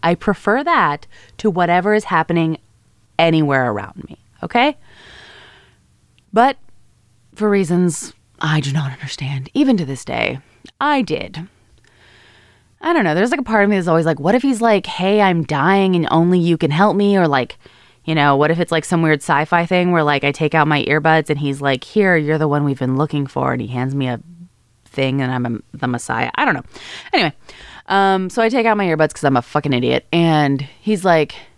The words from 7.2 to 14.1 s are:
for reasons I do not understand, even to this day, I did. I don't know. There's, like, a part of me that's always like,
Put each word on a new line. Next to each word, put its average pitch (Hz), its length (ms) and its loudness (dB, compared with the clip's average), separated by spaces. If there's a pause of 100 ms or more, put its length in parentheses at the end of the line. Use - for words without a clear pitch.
for 214 140 -2
reasons 180 640 0 (260)
I 156 200 0
do 139 120 -4
not 139 200 -4
understand, 135 640 -10
even 254 240 2
to 175 80 -4
this 131 200 -10
day, 123 340 -4 (400)
I 277 220 0
did. 165 460 -8 (1300)
I 330 120 0
don't 302 100 2
know. 160 100 2
There's, 208 180 0
like, 285 100 -2
a - 20 -4
part 220 220 2
of 196 40 2
me 208 60 2
that's 180 140 -2
always 165 160 4
like, 151 160 -2